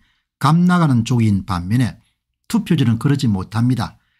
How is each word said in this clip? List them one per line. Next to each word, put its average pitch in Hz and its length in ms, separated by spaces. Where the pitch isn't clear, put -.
값 147 180
나가는 170 460
쪽인 107 420
반면에 95 540
투표지는 131 520
그러지 135 280
못합니다. 110 680